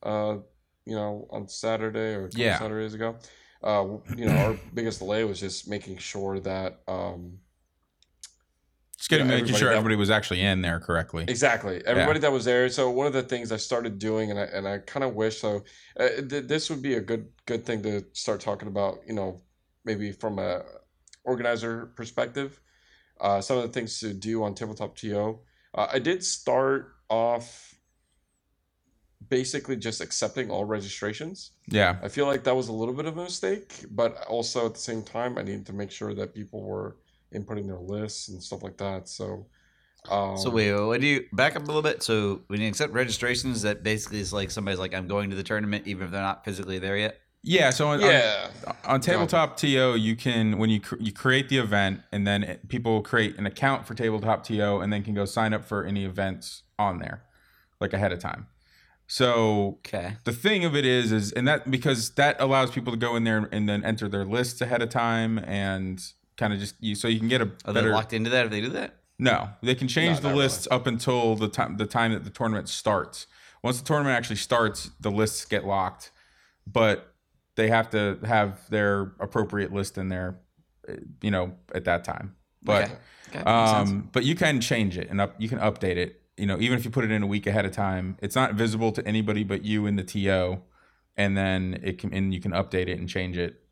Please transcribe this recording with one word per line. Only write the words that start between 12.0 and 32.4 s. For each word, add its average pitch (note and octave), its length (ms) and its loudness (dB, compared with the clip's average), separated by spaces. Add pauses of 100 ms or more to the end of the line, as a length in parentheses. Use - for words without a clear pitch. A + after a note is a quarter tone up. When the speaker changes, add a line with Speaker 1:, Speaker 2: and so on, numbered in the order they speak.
Speaker 1:
that D3 140 4
was A#2+ 120 0
there. B2 240 4
So B2+ 220 2
one C3 160 2
of C3+ 80 0
the C3 80 2
things A#2+ 300 -4
I A2 40 0
started A#2 420 -4
doing, A2 320 0
and G2+ 80 -4
I, G2+ 60 -2
and G2 240 -4
I G2+ 120 -4
kinda - 280 -4
wish, A2 320 -2
so, G#2 240 -2 (340)
uh, B2 100 4 (200)
th-, C#3 180 -4
this D3+ 220 -2
would C#3 140 -6
be C3+ 120 0
a A2+ 60 0
good, A2 280 -4 (180)
good A#2 180 -4
thing A2 200 -4
to G#2 280 -2
start G#2 300 -4
talking G#2 260 -6
about, G2 380 -2
you A2+ 80 -8
know, F#2+ 260 -4 (460)
maybe G#2 260 -4
from G2+ 260 -6
a F#2 240 -2 (600)
organizer A#2 640 -2 (100)
perspective, C3+ 640 -4 (600)
uh, G2+ 200 4
some B2+ 160 0
of B2 60 2
the A#2 60 -4
things A#2+ 320 -6
to G#2+ 120 -6
do A2 300 -4
on G2+ 120 -2
Tabletop G#2+ 420 -8
T G#2 180 -6
O. A2 260 -2 (340)
Uh, G#2 180 2
I C3+ 80 0
did F3+ 240 0
start C3 720 0 (140)
off A#2 600 0 (1600)
basically C3+ 480 -2
just A2 240 -6
accepting A2 500 -4
all G2 140 -2
registrations. G#2+ 880 -6 (160)
Speaker 2:
Yeah. F#2+ 340 4
Speaker 1:
I G2 60 -6
feel C#3 180 2
like C#3 180 0